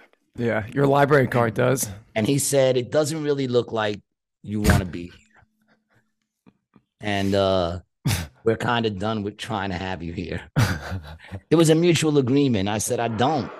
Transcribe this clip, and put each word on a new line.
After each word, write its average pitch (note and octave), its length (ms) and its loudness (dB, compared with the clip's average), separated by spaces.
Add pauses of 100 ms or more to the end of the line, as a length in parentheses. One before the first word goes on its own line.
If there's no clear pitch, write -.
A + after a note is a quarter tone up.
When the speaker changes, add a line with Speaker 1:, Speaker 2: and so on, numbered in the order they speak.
(360)
Speaker 1:
Yeah, A2 320 -4
your C#3 180 0
library C#3 420 4
card A#2 260 0
does. B2 360 0 (240)
Speaker 2:
And A2 140 0
he C#3 120 2
said, C3 380 2
"It A#2 140 -4
doesn't D#3 320 -2
really C#3 240 -2
look A#2+ 240 0
like G#2+ 300 -4 (420)
you G#2 180 -6
wanna G2+ 240 2
be F2 200 -10
here. F2+ 80 -18 (1900)
And, G2 320 0
uh, F#2 460 2 (260)
Speaker 1:
<laughs> - 380 -4
Speaker 2:
we're A2+ 140 2
kinda A#2 320 0
done G#2 340 -4
with G#2 140 -8
trying G2 340 -6
to F2 60 -6
have F#2 260 -8
you E2+ 100 -8
here." E2+ 360 -8 (1000)
It D3+ 60 4
was E3 140 6
a D#3+ 60 8
mutual D#3+ 420 4
agreement. B2+ 520 2
I G#2+ 100 -2
said, A#2 200 -4
"I A#2 80 0
don't." A#2 520 -2